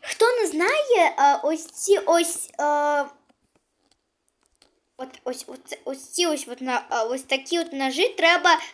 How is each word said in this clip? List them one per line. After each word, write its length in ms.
Хто 360
не 100
знає, 680
а, 200
ось 300
ці 320
ось, 600
а, 460
от, 120
ось, 220
ось, 380
ось 240
ці 180
ось, 220
от 120
на, 280
а, 160
ось 180
такі 360
от 140
ножі, 360
треба 520